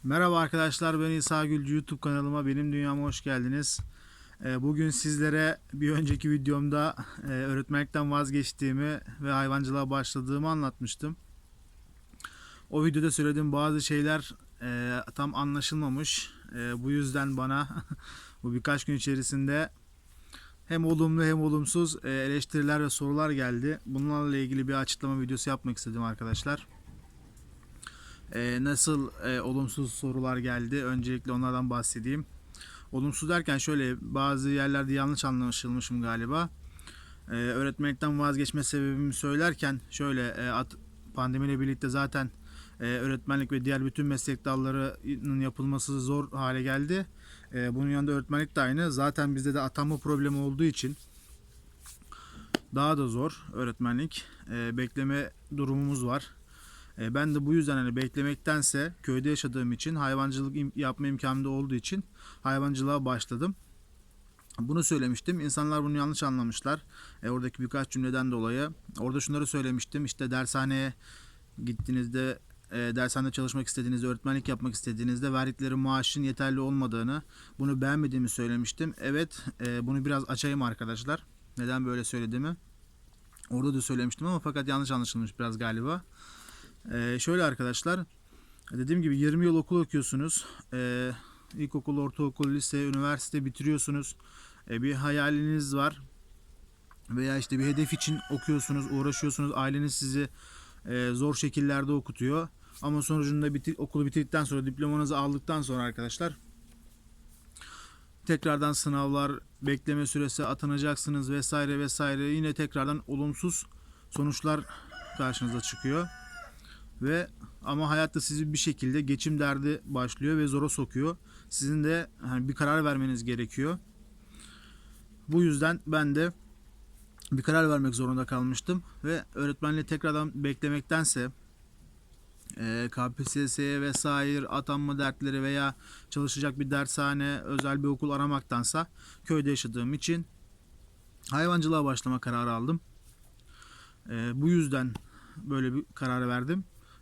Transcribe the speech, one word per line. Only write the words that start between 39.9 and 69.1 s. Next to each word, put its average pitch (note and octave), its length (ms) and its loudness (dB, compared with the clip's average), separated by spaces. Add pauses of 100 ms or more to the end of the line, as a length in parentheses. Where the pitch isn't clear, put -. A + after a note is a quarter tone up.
e, B2 220 -4
at-, A2+ 260 -2 (380)
pandemiyle C3 460 0
birlikte C3+ 300 0
zaten, C3+ 420 0 (480)
e, A#2 40 -6
öğretmenlik C3+ 680 0
ve B2+ 140 0
diğer C3+ 200 2
bütün C#3+ 200 0
meslek C#3 400 -2
dallarının C3+ 920 -2
yapılması C3+ 640 0
zor C#3 300 -2
hale C3 320 -2
geldi. D3 440 0 (460)
E, B2 220 0
bunun C#3 140 2
yanında C#3+ 220 2
öğretmenlik D3 440 0
de D3 60 2
aynı. D3 300 2
Zaten C#3+ 440 2
bizde C3+ 180 0
de C#3+ 80 0
atanma C#3+ 360 0
problemi C#3+ 400 2
olduğu C#3 260 0
için C#3+ 340 0 (1800)
daha D3 220 2
da C3+ 100 0
zor B2 460 -4
öğretmenlik. B2 720 -2 (260)
E, A#2 260 -4
bekleme C3+ 540 -2 (260)
durumumuz C#3 480 0
var. C3+ 260 -2 (640)
E, A2+ 160 -4
ben D3 220 2
de C#3+ 100 0
bu D3+ 80 4
yüzden D3 220 4
hani B2 200 0
beklemektense C#3+ 960 0 (100)
köyde C3 260 0
yaşadığım B2+ 420 0
için D#3 240 -2
hayvancılık C3+ 600 0
im-, C#3+ 200 0
yapma C#3 320 0
imkanı C3+ 360 0
da C3+ 60 0
olduğu C3+ 260 0
için F#3+ 280 -2 (380)
hayvancılığa C3+ 640 2
başladım. B2+ 500 -2 (1040)
Bunu D3 240 2
söylemiştim. C#3 560 2
İnsanlar D3+ 440 0
bunu D3 140 2
yanlış D3 260 0
anlamışlar. C3 580 0 (420)
E, A2+ 60 -2
oradaki B2+ 320 -2
birkaç C3 280 -2
cümleden B2+ 420 0
dolayı. A#2+ 380 0 (300)
Orada C3 200 0